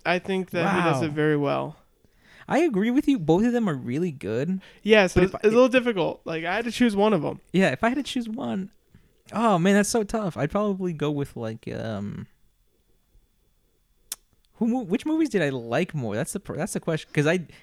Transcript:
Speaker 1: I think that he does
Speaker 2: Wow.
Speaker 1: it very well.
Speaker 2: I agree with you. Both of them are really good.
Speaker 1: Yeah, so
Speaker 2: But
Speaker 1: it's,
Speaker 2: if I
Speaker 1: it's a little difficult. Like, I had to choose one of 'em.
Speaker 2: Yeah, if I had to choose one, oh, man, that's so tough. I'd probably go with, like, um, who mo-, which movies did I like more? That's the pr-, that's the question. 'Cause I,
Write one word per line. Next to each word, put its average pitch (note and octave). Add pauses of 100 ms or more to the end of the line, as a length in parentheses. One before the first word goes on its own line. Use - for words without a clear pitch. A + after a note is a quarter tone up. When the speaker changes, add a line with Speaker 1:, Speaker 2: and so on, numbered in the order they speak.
Speaker 1:
I F3
think F#3+
that F3
he F3
does D3
Speaker 2:
Wow. D#3+
Speaker 1:
it D3
very D3+
well. C#3+ (720)
Speaker 2:
I C4
agree A#3
with C4+
you. C#4
Both E3
of A#3+
them A#3
are D#3
really C3
good. C3+ (220)
Speaker 1:
Yeah, G#3
so F3+
Speaker 2:
But F#3
Speaker 1:
it's, F#3+
Speaker 2:
if -
I -
Speaker 1:
it's A3
a -
little B3+
difficult. A3+
Like, E3
I F3
had A#3
to A#3+
choose A#3
one G#3+
of D#3+
'em. - (120)
Speaker 2:
Yeah, F#3
if B2+
I A#3
had C4+
to C#4+
choose A#3
one, A3 (640)
oh, G#3+
man, F#3+
that's G3+
so A3+
tough. G3+
I'd D3
probably G3
go D3
with, C#3+
like, A2+
um, G#2+ (2250)
who A3+
mo-, B3
which F#3
movies D#4
did G3
I C#3+
like B2+
more? A#2
That's C3+
the G3
pr-, -
that's D#3+
the -
question. -
'Cause D3
I, E3+ (160)